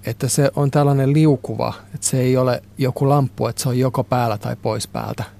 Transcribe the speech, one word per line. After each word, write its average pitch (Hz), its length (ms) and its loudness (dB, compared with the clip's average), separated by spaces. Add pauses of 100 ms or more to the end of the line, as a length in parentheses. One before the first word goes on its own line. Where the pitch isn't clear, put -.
että 127 220 -4
se 139 280 2
on 143 140 2
tällainen 143 420 2
liukuva, 127 600 2 (220)
että - 120 -8
se 131 140 0
ei 127 160 2
ole 127 260 0 (160)
joku 131 300 0
lamppu, 135 380 0
että - 160 -6
se 135 60 -2
on 123 100 0
joko 127 260 0
päällä 117 340 -2
tai 120 240 -6
pois 110 260 -4
päältä 113 360 -8 (160)